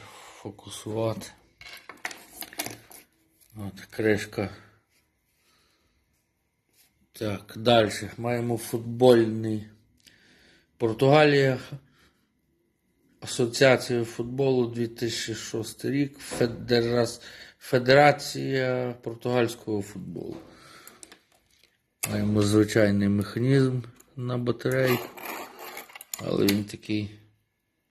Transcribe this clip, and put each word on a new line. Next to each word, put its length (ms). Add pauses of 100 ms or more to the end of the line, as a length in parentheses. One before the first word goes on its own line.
(120)
фокусувати. 1120 (2250)
От, 240
кришка. 760 (2500)
Так, 440
далі. 600
Маємо 420
футбольний. 1080 (1080)
Португалія. 840 (1600)
Асоціація 840
футболу, 640
дві 220
тисячі 460
шостий 560
рік. 280
Федерас-, 1040 (360)
Федерація 1300 (100)
португальського 800
футболу. 540 (1700)
Маємо 320
звичайний 680
механізм 720 (360)
на 220
батарейку, 680 (1120)
але 280
він 180
такий 540 (720)